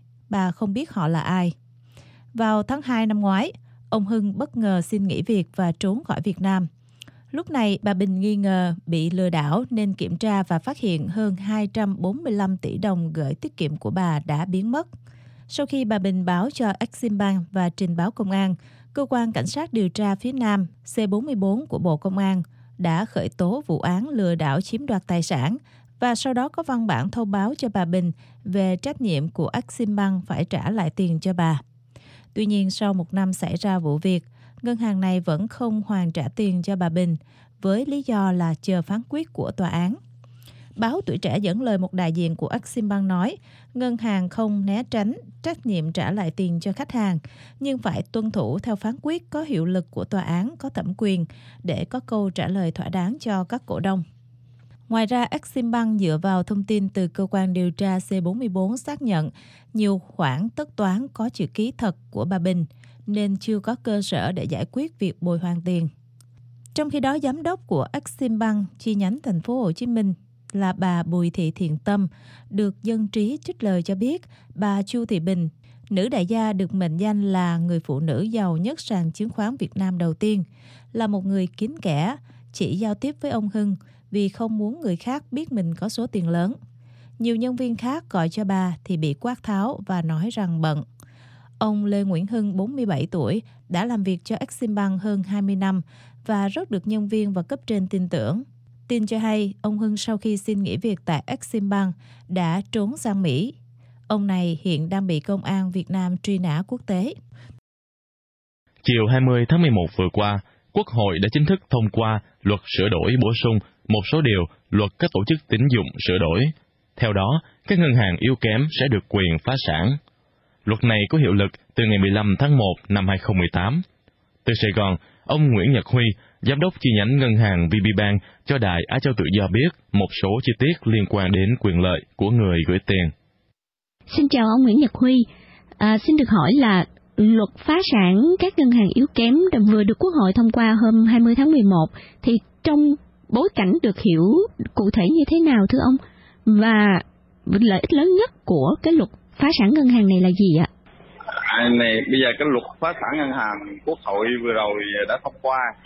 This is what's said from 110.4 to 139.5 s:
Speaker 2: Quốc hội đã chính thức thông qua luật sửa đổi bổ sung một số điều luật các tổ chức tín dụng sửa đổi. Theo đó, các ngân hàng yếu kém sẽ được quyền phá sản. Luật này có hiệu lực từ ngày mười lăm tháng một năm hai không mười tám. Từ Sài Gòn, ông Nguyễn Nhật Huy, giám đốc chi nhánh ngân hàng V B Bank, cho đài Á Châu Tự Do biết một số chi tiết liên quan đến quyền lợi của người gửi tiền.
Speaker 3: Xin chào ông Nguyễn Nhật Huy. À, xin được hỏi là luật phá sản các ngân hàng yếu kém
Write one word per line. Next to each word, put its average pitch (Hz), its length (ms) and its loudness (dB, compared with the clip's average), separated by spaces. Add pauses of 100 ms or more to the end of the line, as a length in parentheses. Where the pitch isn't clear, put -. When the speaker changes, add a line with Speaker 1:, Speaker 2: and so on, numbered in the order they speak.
Speaker 2:
Quốc 208 140 0
hội 101 360 0
đã 107 100 2
chính 147 140 4
thức 190 140 2 (100)
thông 110 220 2
qua 110 280 0 (220)
luật 101 180 0 (180)
sửa 98 100 2
đổi 87 240 2 (100)
bổ 104 60 2 (140)
sung 113 160 2 (300)
một 107 140 2 (100)
số 156 80 2
điều 104 240 2 (260)
luật 101 280 2
các 170 140 0
tổ 95 140 0
chức 160 120 2 (100)
tín 110 120 2 (140)
dụng 98 120 2 (220)
sửa 90 100 2
đổi. 85 220 2 (560)
Theo 113 160 0
đó, 101 280 0 (280)
các 202 100 2
ngân 151 160 4
hàng 98 240 4
yếu 127 220 2
kém 117 260 2 (140)
sẽ - 100 2
được 104 180 0
quyền 90 360 2
phá 120 80 -2 (140)
sản. 87 300 0 (680)
Luật 110 200 0
này 110 140 4 (120)
có 160 80 2
hiệu 120 140 4
lực 101 180 2 (240)
từ 117 140 0
ngày 104 100 4
mười 95 120 4
lăm 104 280 2
tháng 143 180 4
một 98 180 4 (140)
năm 101 200 2
hai 95 100 0
không 101 200 -2
mười 87 140 2
tám. 110 300 0 (640)
Từ 120 80 2 (100)
Sài 110 140 2
Gòn, 98 200 2 (280)
ông 151 280 2
Nguyễn 107 200 4
Nhật 110 140 2
Huy, 123 180 2 (380)
giám 139 180 0
đốc 180 200 0
chi 131 160 2
nhánh 113 220 4
ngân 120 180 4
hàng 95 320 4
V 80 40 0
B 104 260 4
Bank, 101 240 2 (240)
cho 139 120 0
đài 92 300 0
Á 127 140 -2
Châu 135 140 0
Tự 90 80 0 (140)
Do 98 140 2
biết 127 160 4 (240)
một 101 140 2 (160)
số 95 60 2 (140)
chi 120 160 0
tiết 160 280 0
liên 110 240 2
quan 98 220 2
đến 98 280 4
quyền 87 200 2
lợi 90 200 2 (160)
của 101 140 0
người 101 280 4 (100)
gửi 90 180 2
tiền. 92 240 2 (960)
Speaker 3:
Xin 285 220 2
chào 240 180 4
ông 226 160 4
Nguyễn 233 140 6
Nhật 285 180 4
Huy. 254 220 4 (640)
À, 220 200 4
xin 311 180 4
được 277 120 2
hỏi 180 260 4
là 214 300 6 (320)
luật 214 400 6
phá - 180 0 (180)
sản 190 300 6 (160)
các 370 200 0
ngân 269 120 6
hàng 226 240 6
yếu 262 200 4
kém 240 200 4 (180)